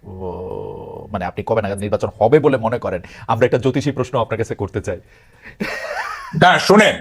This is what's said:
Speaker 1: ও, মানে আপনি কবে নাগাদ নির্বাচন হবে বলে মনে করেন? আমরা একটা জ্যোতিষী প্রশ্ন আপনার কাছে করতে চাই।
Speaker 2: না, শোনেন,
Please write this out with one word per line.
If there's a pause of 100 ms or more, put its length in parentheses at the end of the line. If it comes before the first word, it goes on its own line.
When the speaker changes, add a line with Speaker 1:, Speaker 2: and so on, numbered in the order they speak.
Speaker 1:
ও,
মানে
আপনি
কবে
নাগাদ
নির্বাচন (120)
হবে
বলে
মনে
করেন? (260)
আমরা
একটা
জ্যোতিষী
প্রশ্ন
আপনার
কাছে
করতে
চাই। (1400)
Speaker 2:
না,
শোনেন,